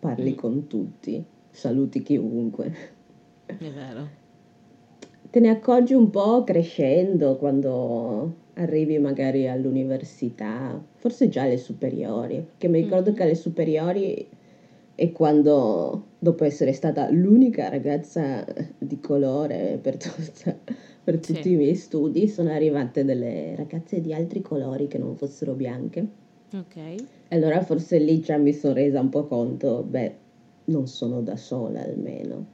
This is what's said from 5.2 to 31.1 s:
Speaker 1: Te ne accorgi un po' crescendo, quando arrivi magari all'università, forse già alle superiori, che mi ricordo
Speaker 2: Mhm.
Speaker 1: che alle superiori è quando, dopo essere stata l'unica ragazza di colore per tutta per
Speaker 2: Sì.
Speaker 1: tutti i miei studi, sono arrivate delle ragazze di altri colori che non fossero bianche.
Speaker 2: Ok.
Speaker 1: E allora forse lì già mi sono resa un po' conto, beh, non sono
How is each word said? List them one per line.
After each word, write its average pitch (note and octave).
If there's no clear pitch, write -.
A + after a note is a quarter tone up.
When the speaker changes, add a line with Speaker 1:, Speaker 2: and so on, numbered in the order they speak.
Speaker 1:
Te -
ne A3+
accorgi B3
un A3+
po' G#3
crescendo, E3
quando B2+
arrivi D#3
magari C3+
all'università, C3
forse A#3+
già B2+
alle B2+
superiori, A#2+
che F3+
mi E3
ricordo F#3
Speaker 2:
Mhm. G#3+
Speaker 1:
che C4
alle E3
superiori E3
è E3+
quando, C#3+
dopo E3
essere D3
stata D3+
l'unica G3
ragazza C#3+
di C#3+
colore C3+
per -
tutta -
per E3
Speaker 2:
Sì. -
Speaker 1:
tutti D#3
i F3
miei D3
studi, D#3+
sono E3+
arrivate C#3+
delle B2
ragazze E3
di D#3+
altri E3+
colori C#3
che C#3+
non -
fossero C#3
bianche. B2+
Speaker 2:
Ok. F#3
Speaker 1:
E E3+
allora D#3+
forse E3
lì D#3
già D#3
mi D3
sono D3
resa C3+
un C3
po' C#3+
conto, B2
beh, A#2+
non D3
sono B2